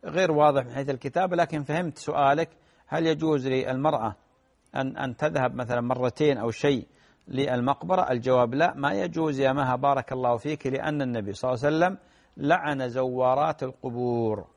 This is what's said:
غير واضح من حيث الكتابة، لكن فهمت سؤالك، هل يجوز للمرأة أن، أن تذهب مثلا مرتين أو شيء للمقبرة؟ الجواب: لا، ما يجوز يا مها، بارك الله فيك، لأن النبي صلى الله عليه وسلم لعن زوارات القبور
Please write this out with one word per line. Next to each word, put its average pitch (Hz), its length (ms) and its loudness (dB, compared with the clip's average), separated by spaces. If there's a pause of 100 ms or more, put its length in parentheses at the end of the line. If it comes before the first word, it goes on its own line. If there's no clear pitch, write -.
غير 165 280 0
واضح 147 320 4
من 120 80 -14
حيث 135 180 -4
الكتابة، 170 460 -2
لكن 160 260 0
فهمت 156 360 -4
سؤالك، 147 500 2 (380)
هل 160 200 -2
يجوز 151 400 2
للمرأة 131 720 0 (600)
أن، 135 200 -2
أن 131 200 -6
تذهب 131 380 0
مثلا 120 260 -2
مرتين 127 580 0
أو 117 120 -2
شيء 139 360 0 (420)
للمقبرة؟ 139 840 0
الجواب: 123 440 2
لا، 160 200 2
ما 139 180 -2
يجوز 160 480 -2
يا 135 120 4
مها، 131 240 0
بارك 135 360 0
الله 127 240 0
فيك، 147 300 -6
لأن 147 360 -2
النبي 113 300 -4
صلى 127 180 -4
الله 127 160 -2
عليه 151 100 2
وسلم 180 220 0 (380)
لعن 143 520 0
زوارات 131 760 0
القبور 120 840 -2 (100)